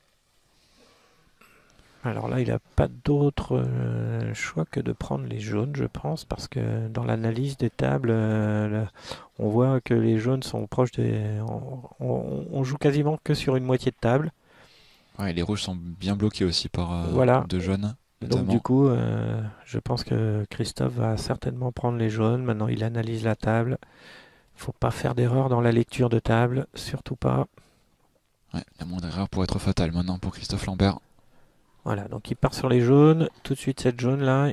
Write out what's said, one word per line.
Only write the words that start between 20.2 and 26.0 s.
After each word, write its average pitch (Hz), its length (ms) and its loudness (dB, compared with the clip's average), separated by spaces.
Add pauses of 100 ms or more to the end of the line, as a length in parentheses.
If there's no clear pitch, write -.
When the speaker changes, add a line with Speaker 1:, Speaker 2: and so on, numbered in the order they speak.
Speaker 1:
Christophe 123 440 -4
va 113 220 0
certainement 127 560 -4
prendre 120 260 -2
les 113 120 2
jaunes. 113 340 2
Maintenant, 110 240 0
il 113 160 -2
analyse 113 400 -2
la 110 140 2
table. 113 400 0 (800)
Faut - 160 -10
pas - 180 0
faire 127 240 -2
d'erreur 123 320 2
dans 120 140 2
la 120 100 4
lecture 120 380 2